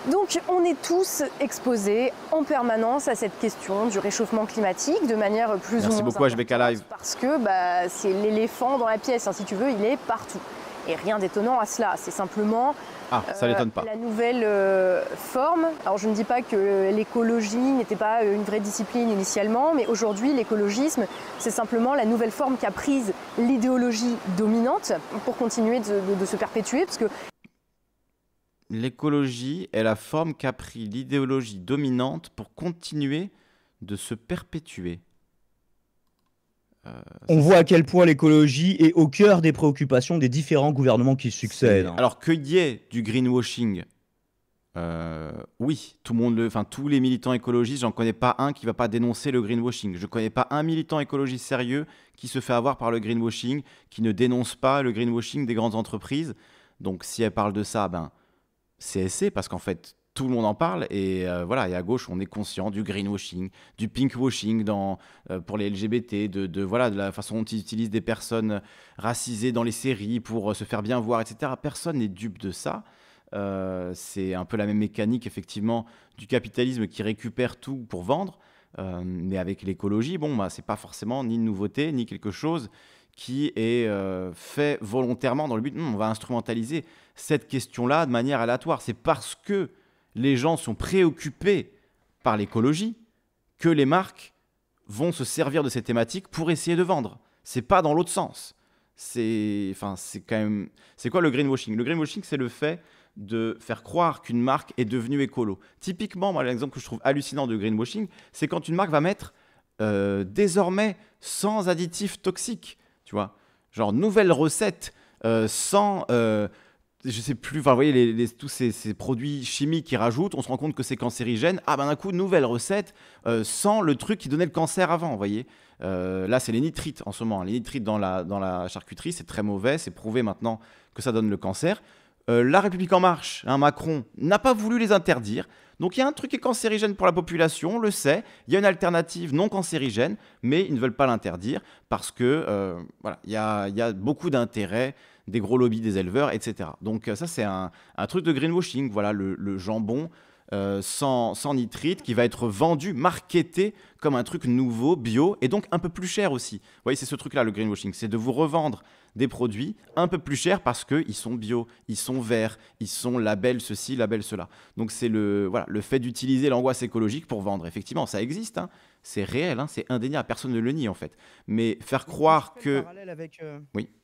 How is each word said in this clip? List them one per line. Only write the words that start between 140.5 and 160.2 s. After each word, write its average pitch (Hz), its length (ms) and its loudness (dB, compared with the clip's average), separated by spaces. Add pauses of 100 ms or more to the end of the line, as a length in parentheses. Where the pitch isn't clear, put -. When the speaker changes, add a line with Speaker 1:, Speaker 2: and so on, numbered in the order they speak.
Speaker 2:
ils 156 80 -2
ne 113 60 0
veulent 127 160 0
pas 139 100 4
l'interdire 101 540 -2 (280)
parce 107 220 -4
que, 131 380 2
euh, 95 340 -4 (200)
voilà, - 220 -8
il 95 60 -12
y 107 60 -4
a, 107 320 -2
il 101 80 -6
y 113 60 0
a 113 100 0
beaucoup 110 380 -4
d'intérêt 117 640 -2 (320)
des 98 100 -2
gros 104 200 2
lobbies 117 220 4
des 107 180 0
éleveurs, 101 340 0
et 107 80 -4
cetera. 95 420 -8
Donc, 110 260 -6
euh, 104 80 -4
ça, 165 100 -8
c'est 131 160 -6
un, 95 280 -4 (260)
un - 100 -4
truc 175 180 -4
de 165 80 2
greenwashing. 143 580 0
Voilà, 104 220 0
le, 95 240 -2
le 98 220 -4
jambon, 110 500 -2 (440)
euh, 98 300 -2
sans, 120 520 0
sans 143 200 -4
nitrite 139 480 -2
qui 120 120 -4
va 120 100 4
être 120 220 0
vendu, 156 460 2
marketé 170 800 0 (260)
comme 147 140 2
un 123 80 2
truc - 220 -6
nouveau, 123 500 2
bio, 135 460 2
et 127 80 2
donc 202 240 0
un 170 80 0
peu 185 80 -6
plus 180 180 -8
cher 190 240 0
aussi. 120 280 -6
Vous - 260 -20
voyez, 131 120 2
c'est 135 100 -8
ce 143 100 -6
truc-là, 139 260 -2
le 113 80 2
greenwashing, 104 420 -2
c'est - 140 -8
de 107 100 -2
vous 117 160 0
revendre 147 520 0 (320)
des 127 100 2
produits 123 480 -4 (220)
un 170 100 2
peu 170 120 -2
plus 143 180 -6